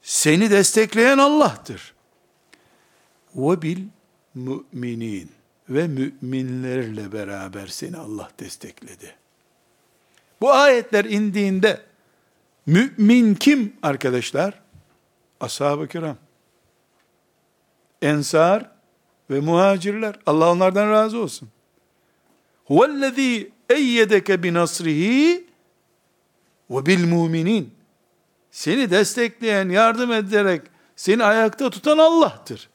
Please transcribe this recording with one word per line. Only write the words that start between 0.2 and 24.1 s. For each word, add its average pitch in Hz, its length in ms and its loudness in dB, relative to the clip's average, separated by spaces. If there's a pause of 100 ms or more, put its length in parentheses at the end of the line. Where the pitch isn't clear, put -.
destekleyen 220 680 2
Allah'tır. 277 760 0 (1400)
وَبِالْمُؤْمِنِينَ. 131 1900 -8 (420)
Ve 147 180 -2
müminlerle 127 1300 -8
beraber 98 540 -12
seni 170 300 -14
Allah 104 340 -14 (100)
destekledi. - 760 -20 (1300)
Bu 262 120 4
ayetler 247 520 4
indiğinde 202 760 0 (880)
mümin 214 680 4
kim 262 480 0
arkadaşlar? 139 760 -4 (800)
Ashab-ı 143 480 -4
kiram. 160 280 -10 (1900)
Ensar 160 680 0 (600)
ve 139 100 -2
muhacirler. 196 840 0
Allah 160 260 2
onlardan 185 380 0
razı 220 280 0
olsun. 143 300 -10 (1200)
هُوَ 180 180 6
الَّذ۪ي 269 640 -2 (200)
اَيَّدَكَ 226 640 2